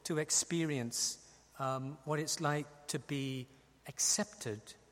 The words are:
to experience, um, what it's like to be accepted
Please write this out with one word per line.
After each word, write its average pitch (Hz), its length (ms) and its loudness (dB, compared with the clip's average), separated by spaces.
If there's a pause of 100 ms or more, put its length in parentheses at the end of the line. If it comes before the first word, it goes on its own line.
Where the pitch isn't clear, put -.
to 160 120 0
experience, 151 1000 2 (420)
um, 135 460 -2
what 151 140 2
it's 156 220 -2
like 147 260 2 (200)
to 151 120 -2
be 131 480 -4 (400)
accepted - 720 0 (320)